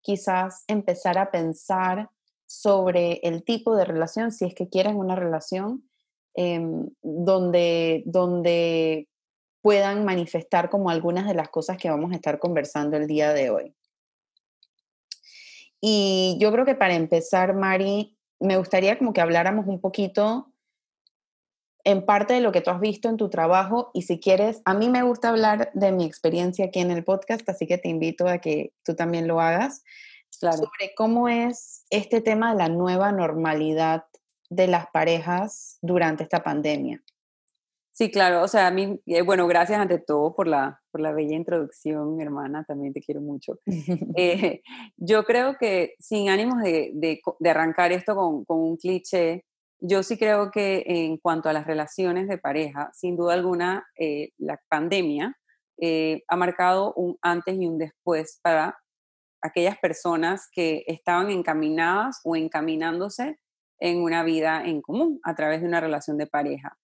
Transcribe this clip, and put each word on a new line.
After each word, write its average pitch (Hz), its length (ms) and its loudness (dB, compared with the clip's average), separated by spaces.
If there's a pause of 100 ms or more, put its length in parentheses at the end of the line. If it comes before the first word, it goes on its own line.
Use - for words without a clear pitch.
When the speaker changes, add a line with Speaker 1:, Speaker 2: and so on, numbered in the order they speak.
Speaker 1:
quizás 190 600 -2
empezar 190 500 -2
a 196 140 0
pensar 185 760 -2 (360)
sobre 185 760 2
el 170 200 -2
tipo 226 320 0
de 196 80 4
relación, 170 480 -2
si 208 140 -4
es 180 100 -6
que 180 140 -6
quieren 196 260 2
una 185 220 -2
relación, 185 720 -4 (440)
em, 165 560 -2 (120)
donde, 170 1040 2
donde 170 1040 0 (520)
puedan 202 440 4
manifestar 175 640 0
como 196 200 0
algunas 170 380 0
de 208 60 -2
las 160 160 -2
cosas 165 280 -4
que 180 120 -4
vamos 160 240 -2
a - 20 -4
estar 160 240 -4
conversando 151 560 -2
el 151 100 0
día 151 280 2
de 139 160 2
hoy. 92 260 -2 (2000)
Y 190 580 2
yo 214 140 4
creo 247 100 2
que 269 120 2
para 190 200 2
empezar, 170 580 2
Mari, 196 640 0 (220)
me 190 160 2
gustaría 190 420 2
como 240 140 0
que 196 80 0
habláramos 175 480 2
un 190 140 -4
poquito 208 720 -2 (1300)
en 190 180 2
parte 208 280 4
de 247 80 4
lo 226 100 4
que 180 80 2
tú 170 100 0
has 180 120 -2
visto 214 260 -2
en 226 80 0
tu 214 140 -2
trabajo, 190 640 2
y 185 80 -4
si 175 180 -4
quieres, 208 460 2
a 190 80 2
mí 214 160 2
me 247 140 2
gusta 240 260 0
hablar 220 440 2
de 196 200 2
mi 180 100 0
experiencia 175 600 0
aquí 180 160 -2
en 180 100 0
el 170 140 -4
podcast, 196 420 -2
así 190 180 -4
que 175 120 0
te 180 100 -8
invito 165 400 -2
a 175 120 0
que 151 340 -4 (100)
tú 165 100 -4
también 170 320 -2
lo 165 140 0
hagas, 175 460 0 (520)
Speaker 2:
Claro. 170 200 0
Speaker 1:
sobre 190 400 -6
cómo 233 320 2
es 233 600 -4
este 208 300 4
tema 226 320 2
de 214 60 2
la 175 100 2
nueva 180 460 2
normalidad 160 880 0 (460)
de 185 180 4
las 175 200 2
parejas 165 960 -2
durante 165 420 0
esta 170 200 -2
pandemia. 147 580 -2 (920)
Speaker 2:
Sí, 220 180 -2
claro, 180 320 4
o 196 60 2
sea, 190 180 4
a 180 40 4
mí, 190 340 -2
eh, 170 160 2
bueno, 180 260 4
gracias 175 320 4
ante 180 180 2
todo 156 380 0
por 196 100 0
la, 143 360 0 (100)
por 156 80 -10
la 156 140 -2
bella 151 240 -2
introducción, 156 840 -4
hermana, 147 460 -8
también 139 260 -8
te 143 80 -10
quiero 143 220 -8
mucho. 143 440 -10
Speaker 1:
<laughs> 170 520 -4
Speaker 2:
Eh, 180 440 0 (360)
yo 208 260 2
creo 247 340 2
que 190 420 -2
sin 208 280 -2
ánimos 226 340 2
de, 165 340 0
de 156 280 -4
co-, - 160 -6
de 165 100 2
arrancar 160 440 2
esto 185 200 -2
con, 170 300 0
con 165 160 -2
un 165 160 0
cliché, 180 720 -2 (340)
yo 190 220 0
sí 208 160 -4
creo 208 320 2
que 196 380 0
en 165 300 -2
cuanto 165 320 0
a 156 40 0
las 151 140 -4
relaciones 175 600 -2
de 190 120 -6
pareja, 143 540 -4
sin 180 220 -4
duda 175 200 2
alguna, 180 500 -2 (140)
eh, 151 400 -4
la 147 200 -8 (100)
pandemia, 165 680 -2 (420)
eh, 160 480 -2
ha 170 80 0
marcado 180 600 0
un 175 260 -4
antes 175 340 -2
y 185 120 -2
un 165 100 -2
después 160 640 -4
para 165 360 0 (640)
aquellas 175 340 0
personas 170 720 -2
que 160 360 -2
estaban 175 420 -2
encaminadas 170 920 -2
o 165 120 -2
encaminándose 160 1000 -4 (420)
en 175 220 0
una 165 220 0
vida 160 420 0
en 156 160 -4
común 269 420 -2
a 165 120 -4
través 156 260 -2
de 175 60 -4
una 170 120 0
relación 151 380 -4
de 151 80 -2
pareja. 143 580 -6